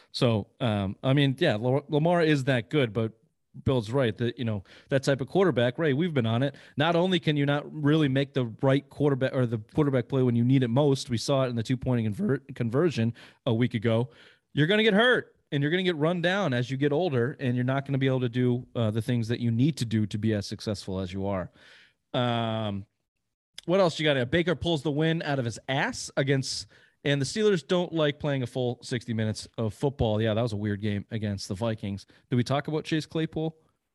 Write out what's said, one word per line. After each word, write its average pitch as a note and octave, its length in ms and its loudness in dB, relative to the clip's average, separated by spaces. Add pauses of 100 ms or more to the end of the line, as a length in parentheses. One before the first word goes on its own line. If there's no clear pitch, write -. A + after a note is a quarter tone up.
(120)
So, A2+ 340 0 (140)
um, G2+ 420 -2
I C3 100 2
mean, C#3 280 4
yeah, D3+ 160 2
Lamar, B2+ 320 0
Lamar E3 340 2
is D3+ 220 2
that B2+ 260 0
good, C3 220 0
but A2+ 180 0 (540)
Bill's A#2+ 280 0
right C3 260 0
that, A#2+ 180 -2
you B2+ 80 -8
know, G#2+ 200 -4 (240)
that C3+ 160 0
type C#3 160 2
of C3 80 -4
quarterback, B2+ 500 2
Ray, D#3 140 2
we've E3 200 0
been B2+ 140 2
on A#2 160 0
it. C#3 140 -2 (200)
Not E3 200 2
only F3+ 240 2
can D3+ 160 0
you C#3+ 100 2
not D3 260 0
really D3+ 360 2
make C3+ 260 0
the B2+ 120 0 (160)
right C#3 280 4
quarterback C3+ 420 0
or B2+ 140 2
the A#2 120 -2 (180)
quarterback C3+ 320 2
play C3 160 2
when A#2+ 100 2
you A#2 80 2
need C3 220 6
it A#2+ 60 -2
most, C#3 380 2
we A#2+ 80 -2
saw C3+ 280 0
it B2+ 60 -2
in B2 40 -6
the A#2 80 -2
two-point B2 420 -2 (120)
conver-, F#3 240 -2 (160)
conversion A#2+ 580 0 (320)
a A#2+ 80 2
week A#2 200 0
ago, A#2 360 0 (440)
you're C#3+ 120 4
gonna G#3+ 160 2
get A3 100 4
hurt A3 440 2 (160)
and C#3+ 100 0
you're D3 80 2
gonna F#3 140 0
get F3+ 100 0
run D#3+ 260 0
down F3+ 320 0
as B2 160 0
you C3+ 80 -4
get C#3+ 140 2
older, C#3+ 480 0
and B2 160 -2
you're B2 100 0
not C3 220 -2
gonna C3+ 100 -2
be C3+ 120 2
able C3 100 2
to B2+ 100 0
do, B2 460 0
uh, A2+ 160 0
the A2+ 100 -2
things A#2 280 -2
that A#2+ 100 -2
you A#2 140 0
need C3 240 2
to - 80 -4
do A2 200 0
to G#2 140 -6
be A2 160 0
as G2+ 120 -4
successful G2 520 -6
as F#2 140 -6
you G2 160 -6
are. F#2 200 -4 (640)
Um, A2+ 720 -2 (800)
what F3 140 2
else E3+ 200 2
you D#3 40 -2
got? C3+ 280 2
Baker E3+ 220 2
pulls D#3+ 280 -2
the D#3+ 80 -2
win D#3+ 320 0
out C#3+ 160 -2
of B2+ 60 -2
his A2+ 240 -6
ass E3+ 480 -4
against, C3+ 500 -2 (400)
and C#3+ 140 0
the C#3 60 0
Steelers G#3 400 0
don't F3+ 260 0
like D3+ 260 0
playing C#3 240 -2
a A#2+ 40 -4
full B2 360 -4
sixty B2 300 -6
minutes A2 340 -2 (120)
of A2+ 160 -4
football. A#2+ 480 0
Yeah, A2 120 2
that A2 80 0
was A#2+ 100 -2
a G#2 40 -6
weird G2+ 240 -4
game G2+ 300 -4
against G#2 380 -6
the G#2 60 -4
Vikings. G#2+ 520 -6 (240)
Did B2+ 60 2
we B2 80 4
talk C#3 240 -2
about D3+ 160 -4
Chase D#3 220 -4
Claypool? D#3+ 500 -6 (380)